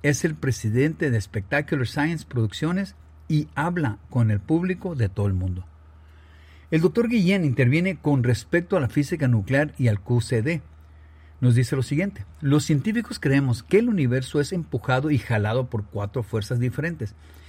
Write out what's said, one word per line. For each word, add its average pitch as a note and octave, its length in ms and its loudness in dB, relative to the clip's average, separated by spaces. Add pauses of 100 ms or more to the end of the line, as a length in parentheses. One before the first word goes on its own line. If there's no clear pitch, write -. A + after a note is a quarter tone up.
Es C#3+ 220 2
el D#3 100 -2
presidente C3+ 720 0
de A2+ 100 2
Spectacular C3+ 680 -2
Science D#3 400 -4
Producciones D#3+ 680 -2 (320)
y D3+ 280 0
habla D#3 420 -2 (120)
con A#2 200 2
el G#2 100 0
público F3 540 -2
de A2+ 160 0
todo G2+ 180 -2
el G2 60 0
mundo. F2+ 320 -4 (1040)
El D#3+ 120 2
doctor A3+ 260 2
Guillén G3 380 2
interviene D3 520 2
con C#3+ 240 2
respecto E3+ 560 0
a - 20 0
la B2 100 0
física D3 380 -2
nuclear B2+ 500 2
y B2+ 100 2
al G#2 140 0
Q A#2+ 200 0
C A2+ 200 0
D. D#3 200 -2 (800)
Nos B2 140 4
dice B2+ 200 2
lo C3 60 0
siguiente: F3 420 -2 (160)
"Los D3 260 2
científicos G#3+ 540 0
creemos C3+ 440 2
que G3 160 4
el A#3+ 100 2
universo C3 500 0
es C#3+ 140 -2
empujado C#3+ 560 -2
y C#3+ 80 4
jalado A2+ 540 -2
por G#2 140 -6
cuatro G#2 360 -6
fuerzas A2+ 380 -4
diferentes. D3 560 -4 (340)